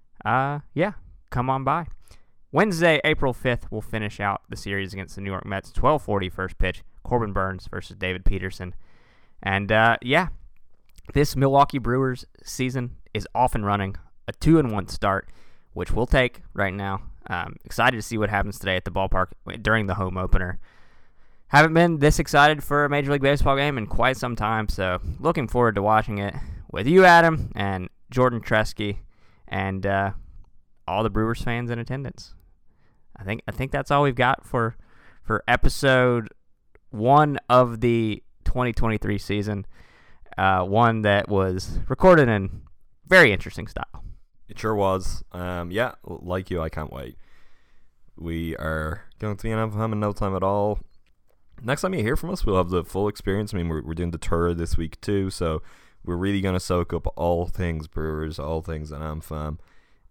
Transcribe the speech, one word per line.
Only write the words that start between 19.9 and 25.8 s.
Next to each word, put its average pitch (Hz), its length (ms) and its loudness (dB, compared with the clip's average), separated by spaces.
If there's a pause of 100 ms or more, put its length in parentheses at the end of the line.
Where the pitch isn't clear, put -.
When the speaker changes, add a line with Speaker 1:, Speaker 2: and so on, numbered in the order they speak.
Speaker 1:
home 95 240 -4
opener. 92 400 0 (880)
Haven't 156 280 6
been 165 260 4
this 147 180 6
excited 147 460 4
for 147 200 2
a 143 60 0
Major 143 220 0
League 143 100 0
Baseball 139 320 4
game 139 240 0
in 107 80 -4
quite 127 300 2
some 123 180 -4
time, 107 340 -2
so 92 300 -2 (220)
looking 160 260 0
forward 117 300 2
to 101 60 -2